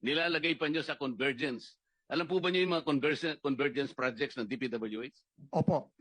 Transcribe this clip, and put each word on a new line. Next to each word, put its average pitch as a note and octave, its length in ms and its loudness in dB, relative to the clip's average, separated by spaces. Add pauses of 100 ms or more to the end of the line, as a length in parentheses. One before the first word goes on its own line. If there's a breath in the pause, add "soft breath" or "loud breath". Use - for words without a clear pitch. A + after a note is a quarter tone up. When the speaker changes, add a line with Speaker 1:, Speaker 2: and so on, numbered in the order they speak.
Speaker 1:
Nilalagay D#3+ 560 2
pa D3+ 160 0
niyo D#3+ 80 0
sa D3 160 -4
convergence. C3 800 -2 (360)
Alam D#3+ 160 0
po F3+ 160 2
ba F3+ 80 2
niyo F3+ 160 4
yung E3+ 80 2
mga D#3+ 80 0
converse-, D3+ 560 0
convergence C#3 560 0
projects B2+ 400 -2
ng A#2+ 80 -4
D A2+ 160 -6
P B2+ 80 -2
W A2 320 -4
H? B2 160 -12 (320)
Speaker 2:
Opo, - 520 2